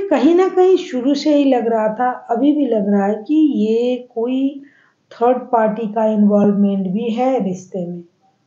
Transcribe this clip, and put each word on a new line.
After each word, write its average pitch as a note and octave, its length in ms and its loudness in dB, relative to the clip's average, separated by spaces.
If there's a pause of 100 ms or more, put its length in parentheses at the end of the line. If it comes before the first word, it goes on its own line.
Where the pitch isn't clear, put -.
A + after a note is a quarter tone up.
(100)
कहीं D4 240 4
ना F#4 140 4
कहीं F#4 280 4
शुरू B3+ 380 -2
से D4 200 0
ही C#4+ 100 4
लग B3 220 2
रहा A3 280 0
था, B3 160 -2 (200)
अभी B3+ 220 2
भी D4 140 0
लग G#3+ 220 -2
रहा G3+ 180 0
है G#3 80 -2
कि A3 200 -4
ये A#3+ 640 0 (180)
कोई C4 480 -4 (500)
third A#3+ 260 0 (140)
party A3 340 0
का A3 200 -4
involvement G3+ 840 2
भी A3+ 220 -4
है B3 340 -2
रिश्ते F3+ 420 -8
में, F3 160 -12 (440)